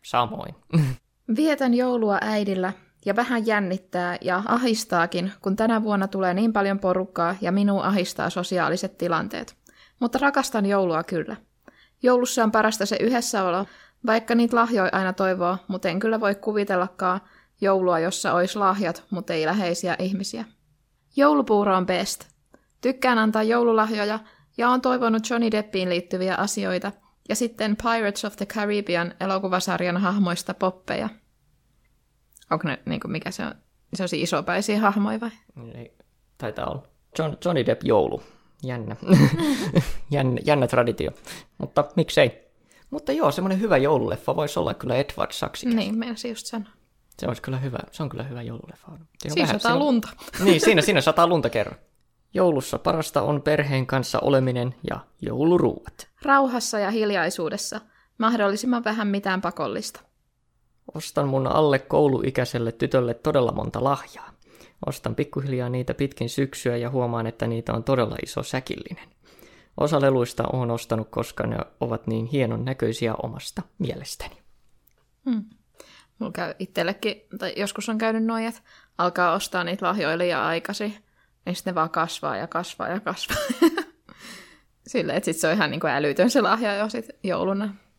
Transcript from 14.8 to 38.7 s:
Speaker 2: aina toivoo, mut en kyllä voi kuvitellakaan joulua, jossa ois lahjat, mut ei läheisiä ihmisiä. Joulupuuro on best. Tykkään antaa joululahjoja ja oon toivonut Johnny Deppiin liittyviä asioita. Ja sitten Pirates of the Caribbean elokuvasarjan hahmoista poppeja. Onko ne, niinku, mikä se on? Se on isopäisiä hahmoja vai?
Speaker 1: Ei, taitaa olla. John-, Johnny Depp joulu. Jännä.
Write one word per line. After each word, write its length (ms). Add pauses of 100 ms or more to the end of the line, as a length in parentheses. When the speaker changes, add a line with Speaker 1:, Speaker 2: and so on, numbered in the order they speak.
Speaker 2:
aina 200
toivoo, 440 (120)
mut 160
en 160
kyllä 200
voi 140
kuvitellakaan 880 (400)
joulua, 380
jossa 340
ois 240
lahjat, 540
mut 200
ei 160
läheisiä 520
ihmisiä. 460 (720)
Joulupuuro 600
on 100
best. 380 (560)
Tykkään 380
antaa 240
joululahjoja 760 (400)
ja 100
oon 120
toivonut 500
Johnny 200
Deppiin 380
liittyviä 460
asioita. 580 (360)
Ja 80
sitten 400
Pirates 480
of 120
the 100
Caribbean 760
elokuvasarjan 760
hahmoista 580
poppeja. 540 (1400)
Onko 180
ne, 180
niinku, 220
mikä 220
se 160
on? 80 (400)
Se 80
on 100
isopäisiä 680
hahmoja 400
vai? 100 (440)
Speaker 1:
Ei, 220 (420)
taitaa 320
olla. 120 (360)
John-, 260
Johnny 220
Depp 180
joulu. 380 (400)
Jännä. 340 (600)